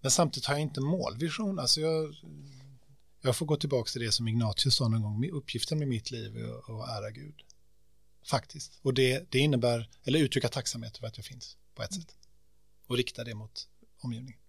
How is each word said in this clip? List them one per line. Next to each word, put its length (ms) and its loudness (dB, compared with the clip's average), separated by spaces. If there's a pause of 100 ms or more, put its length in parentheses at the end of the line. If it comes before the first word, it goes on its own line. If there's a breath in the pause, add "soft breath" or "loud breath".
Men 100 0
samtidigt 360 4
har 80 2
jag 80 0
inte 180 -2
målvision. 760 -2
Alltså 220 2
jag, 340 0 (1040)
jag 160 2
får 100 -2
gå 100 2
tillbaka 340 0
till 100 -4
det 120 0
som 160 2
Ignatius 480 4
sa 120 4
någon 140 4
gång. 220 0
Mi-, 80 -2
uppgiften 460 -2
med 100 0
mitt 220 -2
liv 260 -8
är 220 -8
att, 120 -16
att 180 -8
ära 220 -6
Gud. 240 -14 (920)
Faktiskt. 560 -4
Och 120 2
det, 360 4
det 80 4
innebär, 520 4 (140 soft breath)
eller 160 4
uttrycka 280 2
tacksamhet 500 -6
för 80 -8
att 100 -10
jag 100 -12
finns 300 -16 (180)
på 80 -8
ett 120 -6
sätt. 220 -12 (680)
Och 100 -2
rikta 280 0
det 100 -10
mot 340 -12 (320)
omgivningen. 480 -8